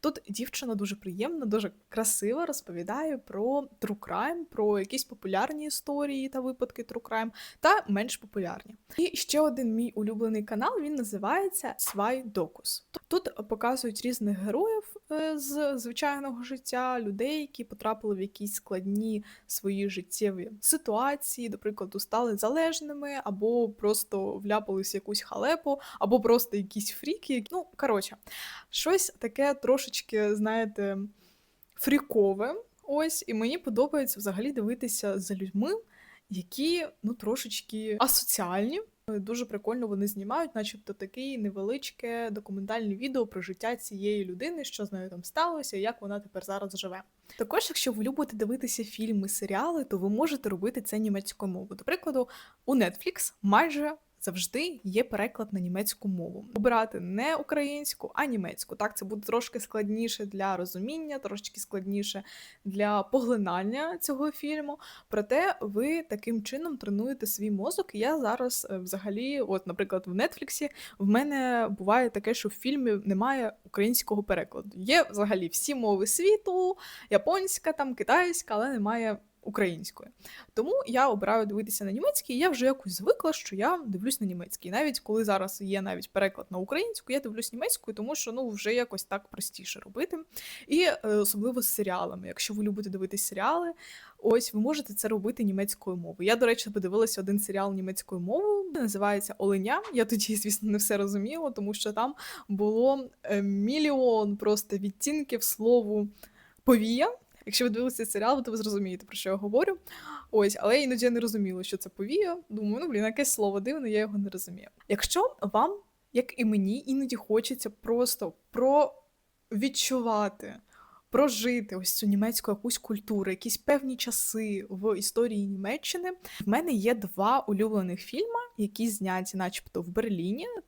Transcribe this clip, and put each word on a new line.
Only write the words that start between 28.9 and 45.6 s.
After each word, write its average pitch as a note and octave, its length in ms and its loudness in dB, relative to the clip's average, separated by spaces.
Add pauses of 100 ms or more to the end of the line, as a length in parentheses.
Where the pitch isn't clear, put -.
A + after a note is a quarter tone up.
таке C4+ 360 2
трошечки, A3 800 2
знаєте, G#3 640 0 (760)
фрікове. A3+ 800 2 (280)
Ось, D#4 440 0
і A#3 80 -4
мені A3+ 240 0
подобається C4+ 640 2
взагалі G#3 320 -2
дивитися A3 640 -2
за G3 160 -4
людьми, G3 360 0 (600)
які, D4 560 -2 (160)
ну, A3+ 120 -2
трошечки G#3+ 840 -4
асоціальні. A3 800 2 (280)
Дуже A3 360 -4
прикольно A#3 420 -4
вони G3+ 200 0
знімають, G#3 480 -2
начебто G#3 380 -6
таке B3+ 460 -6
невеличке A3+ 920 -4
документальне G#3 640 -4
відео B3 320 0
про G3 160 -8
життя F#3+ 340 -4
цієї G#3 480 -2
людини, C4+ 400 -6
що - 220 -8
з G3+ 60 -8
нею F#3 180 -8
там F3 140 -14
сталося, D#4+ 520 -2